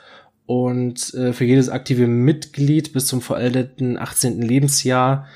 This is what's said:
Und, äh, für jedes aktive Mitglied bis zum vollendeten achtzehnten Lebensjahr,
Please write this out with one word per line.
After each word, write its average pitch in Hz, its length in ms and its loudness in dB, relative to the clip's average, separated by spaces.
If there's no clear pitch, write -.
Und, 123 680 -2
äh, 127 180 -2
für 123 120 -2
jedes 127 260 4
aktive 120 360 0
Mitglied 143 840 0
bis 127 160 -2
zum 127 120 -2
vollendeten 123 760 -2
achtzehnten 117 440 -4
Lebensjahr, 131 920 2